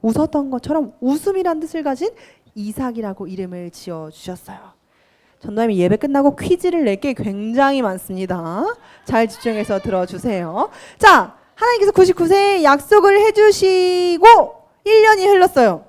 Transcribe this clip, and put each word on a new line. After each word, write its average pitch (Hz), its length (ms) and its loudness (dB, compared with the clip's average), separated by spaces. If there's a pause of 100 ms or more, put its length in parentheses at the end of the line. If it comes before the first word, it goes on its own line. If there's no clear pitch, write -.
웃었던 285 480 -2
것처럼 269 500 -6
웃음이란 330 600 -4
뜻을 320 240 -10
가진 294 260 -6 (440)
이삭이라고 214 720 -10
이름을 180 420 -12
지어주셨어요. - 880 -16 (840)
전도사님이 220 400 -2
예배 185 160 2
끝나고 277 400 0
퀴즈를 349 480 -2
낼 196 160 -2
게 277 140 -6
굉장히 233 680 -2
많습니다. 185 840 -6 (400)
잘 226 240 0
집중해서 214 520 -6
들어주세요. 185 920 -6 (280)
자, 330 380 4 (180)
하나님께서 427 380 0
구십구 359 340 2
세 392 380 2
약속을 392 560 4
해주시고 370 1040 2 (580)
일 427 180 4
년이 415 240 4
흘렀어요. 285 640 2